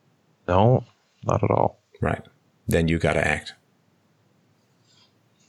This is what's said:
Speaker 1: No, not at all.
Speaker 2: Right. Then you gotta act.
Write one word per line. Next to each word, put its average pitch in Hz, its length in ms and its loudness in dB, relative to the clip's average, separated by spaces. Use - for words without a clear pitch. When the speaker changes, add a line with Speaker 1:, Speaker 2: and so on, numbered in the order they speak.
Speaker 1:
No, 101 380 2
not - 180 0
at - 80 -2
all. - 300 0
Speaker 2:
Right. 78 220 -4
Then 82 180 2
you 82 120 0
gotta 78 280 0
act. 73 280 -6